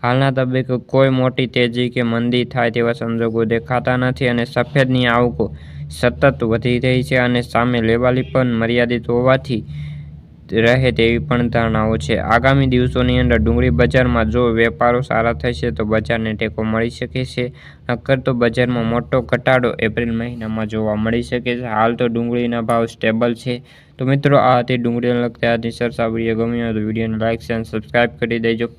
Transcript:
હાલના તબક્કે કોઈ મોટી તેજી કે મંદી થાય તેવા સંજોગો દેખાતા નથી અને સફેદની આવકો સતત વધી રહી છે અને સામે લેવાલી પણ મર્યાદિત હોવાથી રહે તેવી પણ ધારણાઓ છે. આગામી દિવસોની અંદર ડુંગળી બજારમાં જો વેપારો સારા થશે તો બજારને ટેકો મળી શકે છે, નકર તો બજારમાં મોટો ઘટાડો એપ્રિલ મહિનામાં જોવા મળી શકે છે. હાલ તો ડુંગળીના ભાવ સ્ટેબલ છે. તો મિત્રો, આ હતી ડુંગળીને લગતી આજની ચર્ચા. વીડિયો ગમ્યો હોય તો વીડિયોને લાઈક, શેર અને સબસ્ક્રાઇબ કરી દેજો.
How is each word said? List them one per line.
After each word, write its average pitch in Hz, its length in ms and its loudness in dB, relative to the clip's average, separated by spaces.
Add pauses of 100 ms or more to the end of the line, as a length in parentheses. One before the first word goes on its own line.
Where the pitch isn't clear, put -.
હાલના 131 300 2
તબક્કે 127 540 0
કોઈ 135 240 4
મોટી 127 380 0
તેજી 123 420 0
કે 123 140 -2
મંદી 120 420 0
થાય 120 260 -2
તેવા 117 220 0
સંજોગો 113 520 -2
દેખાતા 120 520 -2
નથી 127 300 0
અને 120 180 0
સફેદની 127 640 0
આવકો 120 440 0 (380)
સતત 135 540 0
વધી 117 360 0
રહી 127 240 2
છે 127 160 0
અને 123 220 2
સામે 120 400 0
લેવાલી 123 500 2
પણ 127 260 2
મર્યાદિત 120 500 0
હોવાથી 123 560 0 (840)
રહે 120 440 4
તેવી 113 280 2
પણ 120 300 0
ધારણાઓ 113 480 0
છે. 110 220 -2
આગામી 131 480 4
દિવસોની 127 520 2
અંદર 120 200 4
ડુંગળી 117 300 2
બજારમાં 123 640 2
જો 123 100 2 (120)
વેપારો 117 480 2
સારા 117 320 0
થશે 123 380 -4
તો 110 140 -4
બજારને 110 480 -2
ટેકો 107 300 -4
મળી 110 260 -2
શકે 127 360 -6
છે, 127 180 -6 (400)
નકર 123 360 -2
તો 131 140 -2
બજારમાં 120 520 0
મોટો 120 360 -2
ઘટાડો 123 480 0 (100)
એપ્રિલ 113 320 -2
મહિનામાં 113 560 -6
જોવા 107 280 -2
મળી 113 280 0
શકે 123 320 -4
છે. 123 100 -8
હાલ 113 300 0
તો 123 120 0
ડુંગળીના 120 540 -2
ભાવ 117 240 0
સ્ટેબલ 117 500 0
છે. 123 200 -6 (380)
તો 131 120 -6
મિત્રો, 139 320 4
આ 123 220 6
હતી 123 180 0
ડુંગળીને 120 440 0
લગતી 117 260 -2
આજની 117 240 0
ચર્ચા. 117 360 -2
વીડિયો 113 280 -2
ગમ્યો 117 300 -2
હોય 113 80 -2
તો 110 60 -2
વીડિયોને 110 380 -2
લાઈક, 113 240 -2
શેર - 140 -4
અને 113 100 -4
સબસ્ક્રાઇબ 117 520 0
કરી 117 220 -2
દેજો. 117 280 0 (120)